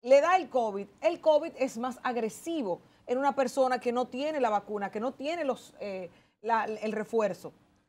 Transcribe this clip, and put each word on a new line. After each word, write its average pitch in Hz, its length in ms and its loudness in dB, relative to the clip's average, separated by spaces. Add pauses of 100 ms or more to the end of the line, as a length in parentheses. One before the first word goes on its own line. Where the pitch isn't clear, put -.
le 269 180 8
da 339 160 4
el 370 120 0
covid, 208 380 -2 (140)
el 339 200 0
covid 311 360 4
es 254 220 -2
más 247 240 -6
agresivo 233 760 -4 (260)
en 247 120 -2
una 277 160 2
persona 254 440 2
que 247 140 -2
no 247 140 0
tiene 285 340 -4
la 233 100 2
vacuna, 202 400 -2
que 214 100 -6
no 247 140 -2
tiene 311 300 -4
los, 247 360 -4
eh, 190 300 -8 (320)
la, 220 220 0
el 214 280 -6
refuerzo 214 600 -2 (360)